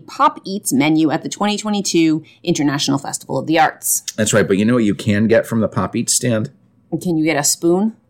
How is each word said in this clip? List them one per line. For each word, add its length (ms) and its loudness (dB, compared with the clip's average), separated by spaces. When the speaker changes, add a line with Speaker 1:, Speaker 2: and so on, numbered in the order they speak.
Speaker 1:
Pop 380 0
Eats 260 -6
menu 400 4
at 100 -2
the 80 -10
twenty 280 -2
twenty-two 640 0
International 560 0
Festival 400 -6
of 80 -4
the 140 2
Arts. 440 0
Speaker 2:
That's 180 -2
right, 140 4
but 100 2
you 60 2
know 120 2
what 100 2
you 100 0
can 320 0
get 180 4
from 140 -2
the 80 0
Pop 300 -4
Eats 160 -2
stand? 360 -2
Speaker 1:
Can 160 -2
you 80 0
get 120 0
a 60 -2
spoon? 540 0